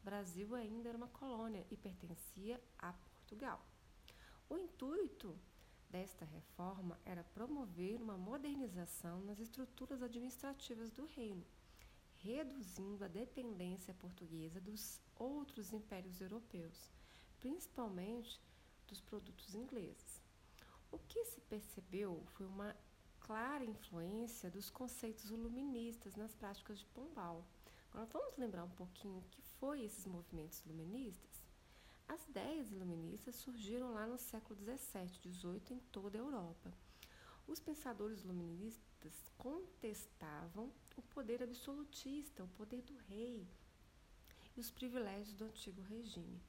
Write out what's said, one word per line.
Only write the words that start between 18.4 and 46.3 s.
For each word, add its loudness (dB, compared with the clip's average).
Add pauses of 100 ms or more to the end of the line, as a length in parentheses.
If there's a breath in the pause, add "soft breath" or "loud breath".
dos -8
produtos -4
ingleses. 0 (680 loud breath)
O -2
que 4
se -2
percebeu 2 (100)
foi -2
uma 2 (440)
clara 4
influência 2
dos -2
conceitos 0
iluministas 2
nas 0
práticas -2
de -8
Pombal. -2 (460 loud breath)
Agora -2
vamos 4
lembrar 4
um -2
pouquinho -4
o -8
que -14
foi 4
esses 0
movimentos 0
iluministas? 0 (680 loud breath)
As 0
ideias 4
iluministas 2
surgiram 2
lá 4
no 2
século -2
dezessete, 0
dezoito 0
em 0 (140)
toda 2
a 4
Europa. 2 (760 loud breath)
Os 2
pensadores 2
iluministas 0
contestavam 0 (240)
o -4
poder 4
absolutista, 0
o -2
poder -2
do -6 (100)
rei 0 (1120 loud breath)
e 0
os 2
privilégios 4
do 0
antigo -2
regime. -2